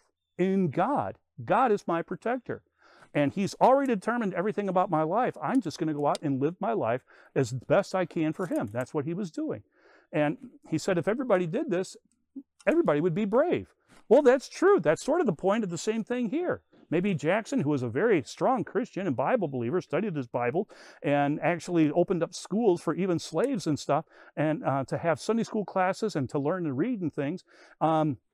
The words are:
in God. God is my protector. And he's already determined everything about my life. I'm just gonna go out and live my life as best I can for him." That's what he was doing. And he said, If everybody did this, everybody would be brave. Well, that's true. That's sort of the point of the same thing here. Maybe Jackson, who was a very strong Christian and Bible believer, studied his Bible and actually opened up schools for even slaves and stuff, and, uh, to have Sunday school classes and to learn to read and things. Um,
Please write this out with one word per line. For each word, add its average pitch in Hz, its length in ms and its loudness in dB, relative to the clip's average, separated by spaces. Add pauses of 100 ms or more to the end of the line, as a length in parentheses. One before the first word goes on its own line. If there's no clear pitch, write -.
(380)
in 190 320 2
God. 165 480 -2 (260)
God 220 260 2
is 208 160 -2
my 165 140 0
protector. 208 640 -6 (500)
And 143 220 2
he's 190 260 -2
already 262 340 4
determined 220 380 -2
everything 196 380 -2
about 185 180 2
my 156 140 2
life. 185 400 0
I'm 214 180 0
just - 180 -6
gonna 160 140 0
go 147 140 0
out 170 160 2
and 139 180 0
live 156 180 -2
my 214 140 -2
life 127 300 0 (320)
as 127 180 0
best 143 420 0
I 185 120 0
can 156 260 -2
for 185 140 -6
him." 156 260 -4
That's 123 220 -6
what 147 100 -2
he 160 80 -4
was 180 180 -6
doing. 240 320 -6 (500)
And 151 260 0 (300)
he 160 100 -2
said, 175 200 -2
If 147 80 -4
everybody 214 400 0
did 247 240 -4
this, 180 260 -4 (720)
everybody 196 340 4
would 170 140 2
be 208 100 0
brave. 226 500 0 (340)
Well, 269 140 8
that's 254 260 4
true. 370 320 4
That's 156 240 2
sort 320 160 2
of 311 60 2
the 202 60 2
point 202 320 0
of 180 60 -4
the 170 80 -6
same 220 240 -2
thing 240 280 -4
here. 330 320 -4 (300)
Maybe 185 220 2
Jackson, 202 460 -2
who 143 100 0
was 135 140 0
a 120 40 -2
very 165 360 2
strong 208 400 -2
Christian 202 420 -4
and 143 80 0
Bible 170 320 0
believer, 135 340 -2
studied 175 360 -2
his 131 100 -4
Bible 123 420 -2 (360)
and 143 360 2
actually 160 520 2
opened 175 280 2
up 160 140 -6
schools 190 480 0
for 160 120 -2
even 175 260 0
slaves 208 480 -2
and 143 100 0
stuff, 151 280 -2 (300)
and, 156 280 -2
uh, 135 220 0
to 147 120 -4
have 156 220 -2
Sunday 226 240 0
school 214 200 -4
classes 185 520 -2
and 135 140 -2
to 147 100 -2
learn 170 240 -2
to 147 80 -2
read 202 280 -2
and 160 140 -4
things. 151 300 -4 (360)
Um, 156 360 2 (180)